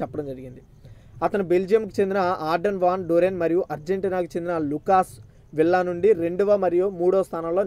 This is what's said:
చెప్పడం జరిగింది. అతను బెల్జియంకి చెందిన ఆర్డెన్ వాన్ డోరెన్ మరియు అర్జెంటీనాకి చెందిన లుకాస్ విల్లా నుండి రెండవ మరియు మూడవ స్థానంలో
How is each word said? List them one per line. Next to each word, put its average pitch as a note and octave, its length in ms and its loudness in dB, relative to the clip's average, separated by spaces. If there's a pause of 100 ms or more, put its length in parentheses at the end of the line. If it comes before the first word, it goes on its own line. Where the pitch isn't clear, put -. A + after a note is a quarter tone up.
చెప్పడం D3+ 300 -8
జరిగింది. C3 320 -16 (640)
అతను G3 260 -2
బెల్జియంకి F#3+ 500 0
చెందిన G3 200 0 (320)
ఆర్డెన్ F#3 320 -2
వాన్ F#3 260 2
డోరెన్ F3+ 320 2
మరియు E3 180 2 (140)
అర్జెంటీనాకి F3+ 640 -4
చెందిన E3+ 220 -4
లుకాస్ D#3+ 540 0 (460)
విల్లా F3 300 4
నుండి F3 240 0
రెండవ F#3 520 2
మరియు F3+ 240 2 (120)
మూడవ F#3 220 4
స్థానంలో E3+ 440 -2